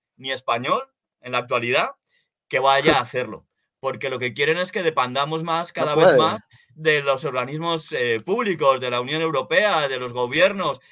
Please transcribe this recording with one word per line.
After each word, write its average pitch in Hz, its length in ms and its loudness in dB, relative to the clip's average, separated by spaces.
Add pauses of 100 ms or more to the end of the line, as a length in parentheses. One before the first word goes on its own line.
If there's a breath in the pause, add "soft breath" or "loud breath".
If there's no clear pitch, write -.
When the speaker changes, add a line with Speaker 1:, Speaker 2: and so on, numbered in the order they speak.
(160)
Speaker 1:
ni 131 140 -12
español 135 580 -4 (320)
en 127 120 -12
la 123 60 0
actualidad 123 520 -2 (560)
que 135 140 -2
vaya 139 320 4
Speaker 2:
Sí. 143 60 4
Speaker 1:
a - 20 2
hacerlo, 120 460 -8 (340)
porque 131 300 -6
lo 131 80 -6
que 123 160 -4
quieren 147 240 0
es 185 120 -4
que 202 120 -4
dependamos 147 600 -2
más, 165 260 -4
Speaker 2:
No - 40 -18
Speaker 1:
cada 151 240 -2
vez 160 80 6
Speaker 2:
puede. 160 140 8
Speaker 1:
más, 170 240 2 (320 soft breath)
de 151 280 2
los 139 220 -2
organismos, 151 680 -4
eh, 120 320 0
públicos, 170 560 2
de 123 100 -4
la 123 100 -2
Unión 147 220 -4
Europea, 160 640 0
de 131 100 -4
los 127 140 -8
gobiernos. 156 680 0 (120 soft breath)